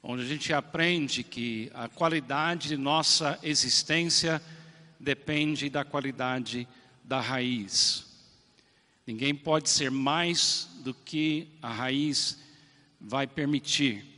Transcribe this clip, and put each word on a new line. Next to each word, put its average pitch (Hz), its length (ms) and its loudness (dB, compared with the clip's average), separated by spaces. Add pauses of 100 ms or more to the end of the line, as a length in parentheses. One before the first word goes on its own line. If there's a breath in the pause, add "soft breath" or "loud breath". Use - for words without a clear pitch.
onde 123 220 -6
a - 20 -4
gente 147 280 -4
aprende 156 680 0
que 117 520 -6
a 117 140 -8
qualidade 156 800 0
de 151 80 -2
nossa 147 680 2
existência 156 960 2 (560 loud breath)
depende 147 720 0
da 143 140 -2
qualidade 127 840 -4 (360 loud breath)
da 131 160 -2
raiz. 123 880 0 (1000 soft breath)
Ninguém 131 300 0
pode 156 340 0
ser 135 220 2
mais 156 800 2 (160)
do 127 100 -4
que 156 540 -2 (120)
a 117 100 -8
raiz 131 680 0 (600 loud breath)
vai 127 280 -2
permitir. 139 800 0 (100)